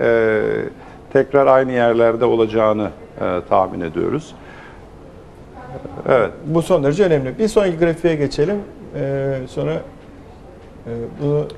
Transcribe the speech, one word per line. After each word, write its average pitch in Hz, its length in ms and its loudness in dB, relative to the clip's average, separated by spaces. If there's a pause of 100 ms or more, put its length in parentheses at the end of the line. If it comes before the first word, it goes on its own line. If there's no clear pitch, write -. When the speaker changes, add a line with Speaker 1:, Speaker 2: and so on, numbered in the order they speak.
Speaker 1:
e, 123 80 2 (1040)
tekrar 135 340 4
aynı 131 260 4
yerlerde 117 520 4
olacağını, 110 640 2 (300)
e, 92 280 -2
tahmin 95 320 2
ediyoruz. 87 540 -4 (1700)
Evet. 117 220 2 (160)
Speaker 2:
Bu 160 160 0
son 160 220 0
derece 156 200 2
önemli. 139 340 0
Bir 220 100 0
sonraki 190 300 0
grafiğe 165 360 0
geçelim. 147 420 -2 (380)
E, 139 400 -4 (120)
sonra, 143 260 -4
e, - 1160 -14 (320)
bunu, 147 220 0 (140)